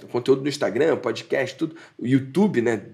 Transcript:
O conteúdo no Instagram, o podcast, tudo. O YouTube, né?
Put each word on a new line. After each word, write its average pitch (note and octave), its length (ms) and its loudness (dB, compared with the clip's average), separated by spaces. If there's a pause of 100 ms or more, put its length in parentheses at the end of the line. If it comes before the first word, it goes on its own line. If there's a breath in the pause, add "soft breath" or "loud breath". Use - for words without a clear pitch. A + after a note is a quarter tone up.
O - 40 -20
conteúdo C3+ 340 2
no C#3+ 80 -2
Instagram, B2 460 0
o - 20 -2
podcast, A#2+ 580 -4
tudo. D#3+ 200 -4 (220 loud breath)
O A2 80 -10
YouTube, C3+ 560 2
né? A2 200 0 (120)